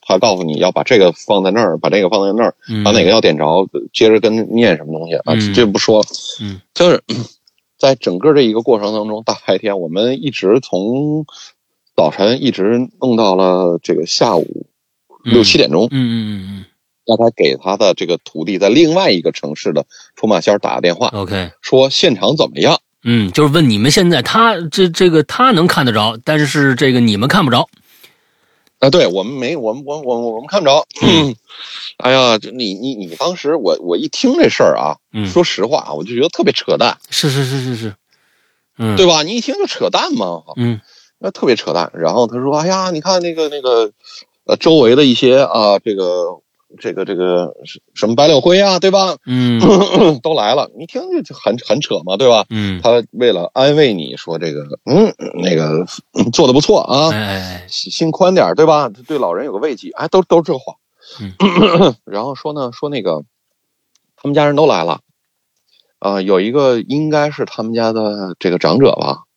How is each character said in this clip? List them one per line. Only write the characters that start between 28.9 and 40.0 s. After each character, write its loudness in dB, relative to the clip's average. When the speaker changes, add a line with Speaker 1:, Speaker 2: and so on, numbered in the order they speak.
Speaker 1:
我 -2
们 -8
没， -6
我 -4
们， -14
我， -10
我， -4
我 -8
们 -16
看 -2
不 -4
着。 4
Speaker 2:
嗯。 2
Speaker 1:
<clears throat> -18
哎 0
呀， 4
这 -10
你， -6
你， -8
你 -12
当 -4
时 -2
我， 0
我 -2
一 -4
听 0
这 4
事 0
儿 4
啊， -4
Speaker 2:
嗯。 -6
Speaker 1:
说 2
实 -4
话 -2
啊， -12
我 -8
就 -10
觉 0
得 0
特 -6
别 2
扯 -2
淡。 0
Speaker 2:
是， -2
是， -2
是， -4
是， -6
是。 -10
嗯。 -2
Speaker 1:
对 4
吧？ 2
你 -6
一 -4
听 -6
就 -2
扯 -4
淡 -2